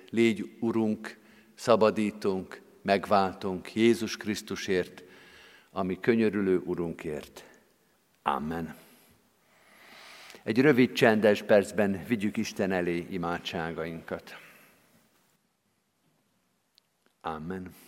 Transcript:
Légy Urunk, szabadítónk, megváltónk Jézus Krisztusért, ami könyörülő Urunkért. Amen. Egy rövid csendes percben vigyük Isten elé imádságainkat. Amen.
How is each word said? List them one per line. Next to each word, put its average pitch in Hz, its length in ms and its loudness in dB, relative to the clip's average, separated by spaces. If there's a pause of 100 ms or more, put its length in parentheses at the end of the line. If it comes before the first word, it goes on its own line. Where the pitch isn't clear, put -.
(100)
Légy 110 500 0
Urunk, 110 580 -2 (360)
szabadítónk, 101 1040 0 (220)
megváltónk 98 920 0
Jézus 110 420 2
Krisztusért, - 880 -4 (680)
ami 92 300 -4
könyörülő 101 640 2
Urunkért. 82 800 -8 (760)
Amen. 78 520 -4 (1700)
Egy 110 180 0
rövid 131 320 6
csendes 107 500 4
percben 98 680 2
vigyük 104 280 -2
Isten 101 360 -4
elé 87 380 -2
imádságainkat. 82 1300 -8 (2750)
Amen. 85 540 -10 (140)